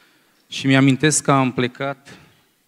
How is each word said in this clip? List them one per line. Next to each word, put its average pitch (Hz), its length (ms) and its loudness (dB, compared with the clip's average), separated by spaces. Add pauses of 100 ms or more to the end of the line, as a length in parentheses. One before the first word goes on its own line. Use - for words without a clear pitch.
(480)
Și - 200 -8
mi-amintesc 135 560 2
că - 80 0
am 135 200 0
plecat 139 680 -10 (500)